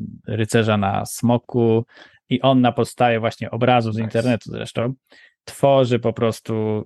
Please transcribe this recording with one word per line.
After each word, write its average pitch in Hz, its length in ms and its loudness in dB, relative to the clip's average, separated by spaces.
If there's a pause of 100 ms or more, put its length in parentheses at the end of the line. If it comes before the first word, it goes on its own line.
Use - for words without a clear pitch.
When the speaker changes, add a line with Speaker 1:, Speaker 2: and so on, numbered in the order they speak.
(280)
Speaker 1:
rycerza 110 500 0
na 101 280 -2
smoku 117 800 0 (440)
i 127 120 -2
on 131 200 4
na 123 100 4
podstawie 117 480 0
właśnie 110 320 -6
obrazów 117 420 2
z 104 40 -4
Speaker 2:
Nice. 113 80 -4
Speaker 1:
internetu 117 460 -2
zresztą 120 420 -6 (520)
tworzy 135 540 2
po 117 140 -2
prostu 110 720 -4